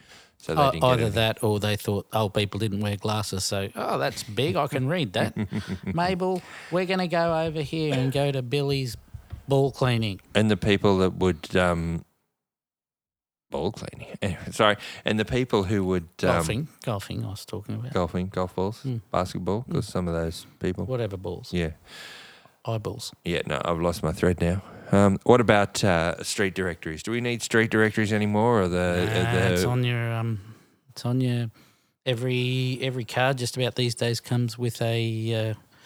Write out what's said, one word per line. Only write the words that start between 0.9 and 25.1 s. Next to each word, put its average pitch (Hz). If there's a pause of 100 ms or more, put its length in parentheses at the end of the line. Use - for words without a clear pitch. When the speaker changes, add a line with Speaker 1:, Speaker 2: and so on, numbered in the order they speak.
Speaker 1:
anything. 104
Speaker 2:
that 113
or 107
they 104
thought 101
old 107
people 104
didn't 101
wear 104
glasses, 104
so, 98
"Oh, -
that's 135
big, 117
I 151
can 131
read 147
that." 123
Speaker 1:
<laughs> 101
Speaker 2:
"Mabel, 185 (300)
we're 185
gonna 185
go 170
over 160
here 151
and 131
go 143
to 135
Billy's 135 (500)
ball 139
cleaning." 113 (140)
Speaker 1:
And 107
the 104
people 101
that 92
would, 90
um, 85 (1500)
ball 76
cleaning. -
<laughs> -
Anyway, 95 (120)
sorry. 104 (300)
And 110
the 107
people 123
who 98
would, 90 (160)
um, 92
Speaker 2:
Golfing. 85 (160)
Golfing, 110
I 107
was 98
talking 104
about. 120
Speaker 1:
Golfing, 90
golf 92
balls, 98
Speaker 2:
Mm. 123 (100)
Speaker 1:
basketball, 92
'cause -
Speaker 2:
Mm. -
Speaker 1:
some 90
of 82
those 82 (120)
people. 90
Speaker 2:
Whatever 113
balls. 92
Speaker 1:
Yeah. 85 (920)
Speaker 2:
Eyeballs. 107 (100)
Speaker 1:
Yeah, 85
no, 71
I've 85
lost 85
my 78
thread 87
now. 87 (280)
Um, 101